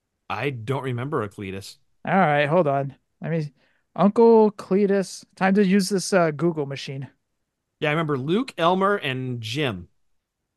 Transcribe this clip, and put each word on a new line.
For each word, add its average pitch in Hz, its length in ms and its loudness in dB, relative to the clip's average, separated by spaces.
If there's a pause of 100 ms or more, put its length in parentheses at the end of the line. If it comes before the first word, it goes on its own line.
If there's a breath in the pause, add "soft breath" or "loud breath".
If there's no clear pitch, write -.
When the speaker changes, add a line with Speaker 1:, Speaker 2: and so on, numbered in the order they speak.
(280)
Speaker 1:
I 110 220 -4
don't 127 320 -6
remember 131 400 -4
a 104 60 -4
Cletus. 98 480 -12 (300)
Speaker 2:
All 156 100 0
right, 147 300 2
hold 160 200 2
on. 139 300 -2 (240)
Let 147 100 -6
me, 156 220 -4 (420)
Uncle 220 580 6
Cletus. 196 720 -2 (120)
Time 190 180 2
to 208 100 4
use 190 240 2
this, 190 240 -2
uh, 170 200 4
Google 156 340 -2
machine. 135 420 -12 (720)
Speaker 1:
Yeah, 151 100 0
I - 20 0
remember 151 260 -2
Luke, 170 400 -2
Elmer, 190 380 2
and 127 440 -6
Jim. 113 480 -6 (680)